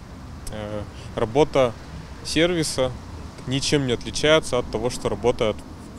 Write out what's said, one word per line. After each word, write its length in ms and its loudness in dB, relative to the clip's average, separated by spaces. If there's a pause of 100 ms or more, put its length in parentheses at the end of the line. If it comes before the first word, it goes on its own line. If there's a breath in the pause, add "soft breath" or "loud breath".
(520)
Э, 300 -6 (340 loud breath)
работа 580 4 (500)
сервиса 680 2 (560)
ничем 380 2
не 80 2
отличается 640 4
от 140 -2
того, 180 0
что 200 -2
работает 480 2 (420)